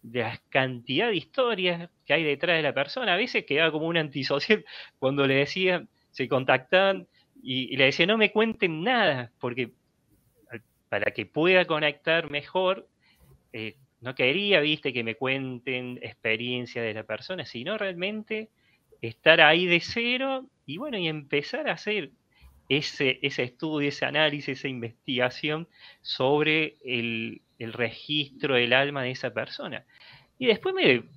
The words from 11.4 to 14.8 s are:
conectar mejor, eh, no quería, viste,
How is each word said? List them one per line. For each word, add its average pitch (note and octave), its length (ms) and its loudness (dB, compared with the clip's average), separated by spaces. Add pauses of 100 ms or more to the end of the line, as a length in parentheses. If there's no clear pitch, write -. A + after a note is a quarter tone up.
conectar D#3 640 0
mejor, F#3 580 -2 (640)
eh, A2 240 -10 (240)
no B2+ 140 -8
quería, E3+ 460 4
viste, D3 320 -2